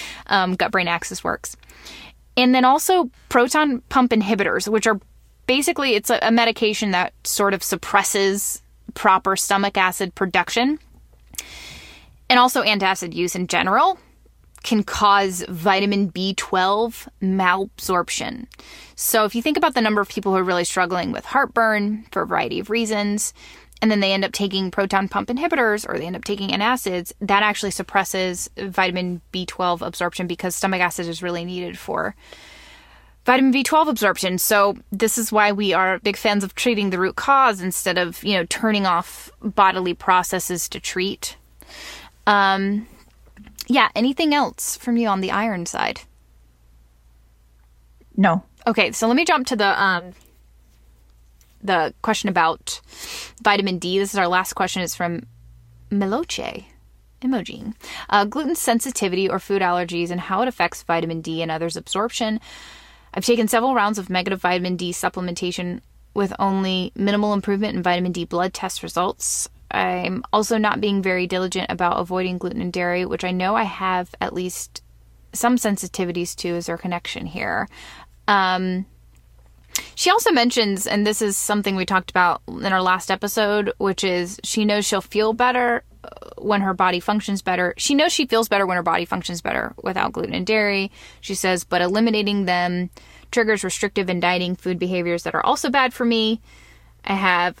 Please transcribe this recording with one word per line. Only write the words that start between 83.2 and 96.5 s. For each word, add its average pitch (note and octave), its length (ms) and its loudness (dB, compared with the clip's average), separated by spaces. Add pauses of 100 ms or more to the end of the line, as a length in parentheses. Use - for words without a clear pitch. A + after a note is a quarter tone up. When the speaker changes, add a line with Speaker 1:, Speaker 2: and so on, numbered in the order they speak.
Speaker 1:
which G3 260 -2
is F3+ 400 -2
she G#3+ 220 0
knows G#3 200 2
she'll G3 160 0
feel G#3+ 320 0
better, B3 500 0 (200)
uh, - 60 -18 (280)
when G3+ 240 0
her F#3+ 140 0
body F3+ 240 2
functions G3+ 420 -2
better. F3+ 340 0
She - 200 0
knows D#4 180 2
she C#4+ 140 0
feels A3+ 200 2
better G3 200 2
when F3+ 100 0
her E3+ 60 -2
body F3 220 0
functions F3 360 -6
better - 320 -4 (100)
without - 300 -2
gluten - 220 -4
and F3+ 100 -4
dairy, G3+ 460 0 (300)
she G3 140 -8
says, F#3 280 0
but F3+ 180 0
eliminating G#3 640 2
them F3+ 460 0 (400)
triggers A3 320 2
restrictive F#3+ 460 -2
and F3+ 120 -2
dieting F3+ 340 0
food F3+ 240 -4
behaviors F3 440 -2
that E3 120 -4
are - 100 0
also C#4+ 240 0
bad B3+ 240 2
for B3 120 -2
me. A3+ 340 2 (680)